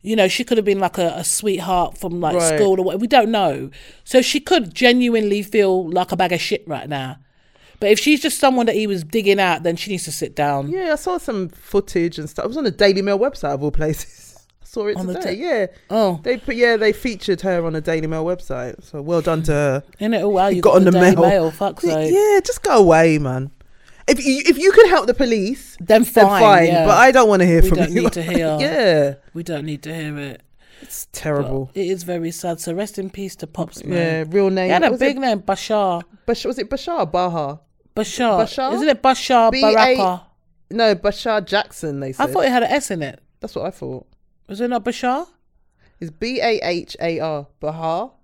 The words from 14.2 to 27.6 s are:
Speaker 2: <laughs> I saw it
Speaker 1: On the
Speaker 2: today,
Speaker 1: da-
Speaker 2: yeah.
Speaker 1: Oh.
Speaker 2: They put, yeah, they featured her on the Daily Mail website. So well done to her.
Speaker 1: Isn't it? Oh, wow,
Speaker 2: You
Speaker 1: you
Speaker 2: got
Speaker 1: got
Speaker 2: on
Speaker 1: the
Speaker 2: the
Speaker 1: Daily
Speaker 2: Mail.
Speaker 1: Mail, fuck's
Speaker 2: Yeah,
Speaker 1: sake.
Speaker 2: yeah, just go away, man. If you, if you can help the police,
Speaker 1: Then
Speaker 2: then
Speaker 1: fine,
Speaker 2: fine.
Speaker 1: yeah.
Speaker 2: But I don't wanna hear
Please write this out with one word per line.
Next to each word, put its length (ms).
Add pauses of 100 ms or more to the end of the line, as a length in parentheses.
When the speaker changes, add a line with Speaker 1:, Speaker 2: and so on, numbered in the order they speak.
Speaker 2:
<laughs> 100
I 40
saw 220
it 80
Speaker 1:
On 120
the 80
Speaker 2:
today, 200
Speaker 1:
da- 60
Speaker 2:
yeah. 240 (240)
Speaker 1:
Oh. 340
Speaker 2:
They 140
put, 180
yeah, 220
they 160
featured 480
her 240
on 80
the 80
Daily 260
Mail 180
website. 580
So 180
well 200
done 220
to 80
her. 320 (160)
Speaker 1:
Isn't 140
it? 80
Oh, 80
wow, 180
Speaker 2:
You 100
Speaker 1:
you 40
Speaker 2:
got 100
Speaker 1:
got 60
Speaker 2:
on 80
Speaker 1:
the 60
Speaker 2:
the 80
Speaker 1:
Daily 180
Speaker 2:
Mail. 120
Speaker 1:
Mail, 220
fuck's 320
Speaker 2:
Yeah, 120
Speaker 1:
sake. 180
Speaker 2:
yeah, 320
just 180
go 140
away, 400
man. 340 (580)
If 160
you, 200
if 120
you 140
can 180
help 160
the 80
police, 680
Speaker 1:
Then 220
Speaker 2:
then 20
Speaker 1:
fine, 380
Speaker 2:
fine. 260
Speaker 1:
yeah. 200
Speaker 2:
But 100
I 140
don't 180
wanna 160
hear 160